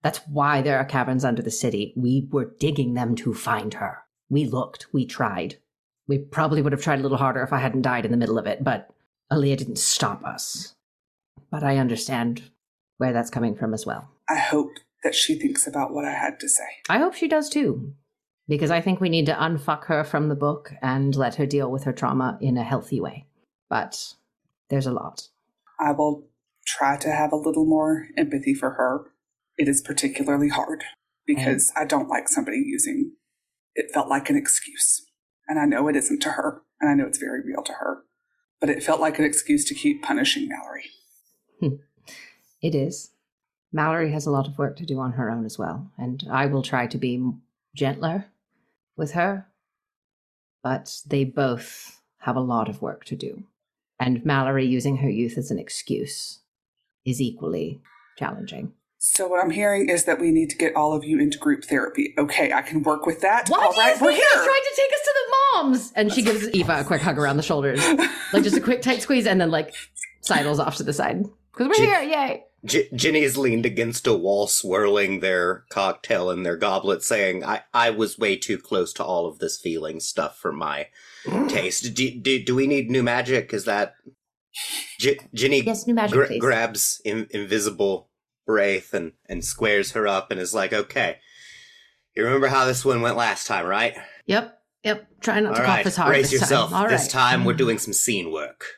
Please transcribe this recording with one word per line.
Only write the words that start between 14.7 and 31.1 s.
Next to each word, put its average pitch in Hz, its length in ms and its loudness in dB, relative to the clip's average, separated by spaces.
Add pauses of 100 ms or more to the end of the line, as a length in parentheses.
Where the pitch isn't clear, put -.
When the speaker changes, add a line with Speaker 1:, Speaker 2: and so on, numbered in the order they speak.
Speaker 2:
that - 120 -2
she - 220 2
thinks 269 300 0
about - 260 -4
what 147 120 -6
I 143 80 -4
had 151 260 -4
to 143 100 -6
say. - 140 0 (260)
Speaker 1:
I 190 100 4
hope 339 140 2
she 330 140 -2
does 302 220 0
too, 180 440 -2 (540)
because 151 240 0
I 170 100 2
think 185 180 0
we 185 100 2
need 165 180 4
to 151 60 2
unfuck 156 520 -2
her 156 180 0
from 151 260 0
the 147 60 0
book 147 460 -2
and 135 340 0
let 131 200 0
her 143 100 0
deal 139 260 0
with 135 120 -4
her 131 100 -2
trauma 127 480 -2
in 127 160 0
a 117 60 -2
healthy 127 380 -4
way. - 260 -10 (420)
But - 440 -6 (560)
there's 135 180 0
a 127 60 -2
lot. - 340 -10 (520)
Speaker 2:
I 151 120 2
will 147 360 0 (380)
try 143 320 0
to 156 140 -4
have 151 200 0
a 151 60 0
little 156 280 0
more 156 420 2 (100)
empathy 139 360 0
for 135 180 -2
her. 127 340 -2 (520)
It 139 100 2
is 139 140 2
particularly 143 680 0
hard 147 340 -4 (420)